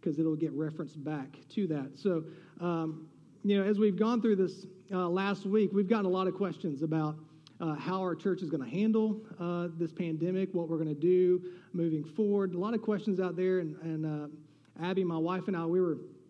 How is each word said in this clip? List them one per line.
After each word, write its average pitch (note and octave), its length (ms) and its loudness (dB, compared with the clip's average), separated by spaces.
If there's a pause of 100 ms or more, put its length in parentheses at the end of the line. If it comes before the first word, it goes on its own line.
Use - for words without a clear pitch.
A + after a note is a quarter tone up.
'cause D3 160 -2
it'll D#3+ 180 2
get D3+ 160 -2
referenced D3+ 500 -6
back C#3+ 360 -8 (120)
to G3+ 180 -2
that. D3 300 -4
So, E3+ 260 0 (340)
um, E3 480 -4 (380)
you G3+ 120 4
know, G3 80 2
as G3+ 140 2
we've G#3 180 4
gone A3 240 2
through G#3+ 160 4
this, F#3 300 0 (260)
uh, F3+ 160 0
last G3 380 0
week, G3+ 260 4
we've G3 160 2
gotten G#3+ 160 4
a F3+ 60 2
lot F#3+ 160 2
of F3+ 80 0
questions D#3+ 480 -4
about, D#3 360 0 (420)
uh, D#3+ 140 -2
how E3+ 260 -2
our F3+ 140 0
church F#3 280 0
is D#3 80 -4
gonna C3+ 180 -2
handle, G#3+ 540 2 (160)
uh, F3 300 -2 (100)
this E3 140 -2
pandemic, F3+ 600 -2
what E3+ 140 0
we're E3 100 0
gonna D#3 160 0
do F3+ 480 4 (300)
moving D#3+ 320 0
forward. G3+ 500 0
A F3 40 -2
lot G#3 160 -2
of A3+ 80 -2
questions G3+ 360 0
out F3+ 180 0
there. F#3 240 2
And, D#3 160 -4
and, D#3 280 -4
uh, D3+ 240 -4 (500)
Abby, F#3 260 0
my E3 140 0
wife, F3 300 -2
and G3 80 0
I, E3 80 -2
we F3 160 2
were E3 180 2 (320)